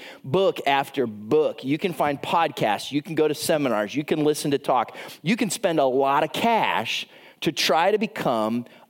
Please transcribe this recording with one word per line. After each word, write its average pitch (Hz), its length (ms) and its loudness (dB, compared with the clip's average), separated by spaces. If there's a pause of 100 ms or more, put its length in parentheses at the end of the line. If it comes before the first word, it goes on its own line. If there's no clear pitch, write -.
(220)
book 170 460 0
after 139 400 0
book. 107 560 0
You 143 140 0
can 185 140 -2
find 147 300 -2
podcasts, 143 680 0
you 147 100 -2
can 160 140 -10
go 156 100 4
to 151 80 0
seminars, 123 580 0
you 143 120 -4
can 156 180 0
listen 151 300 0
to 139 60 2
talk. 123 380 0 (260)
You 202 140 0
can 220 140 0
spend 165 300 0
a 139 60 4
lot 139 360 2
of - 100 -2
cash 123 760 0 (320)
to 170 100 -2
try 170 400 2
to 214 80 4
become 120 680 -2 (240)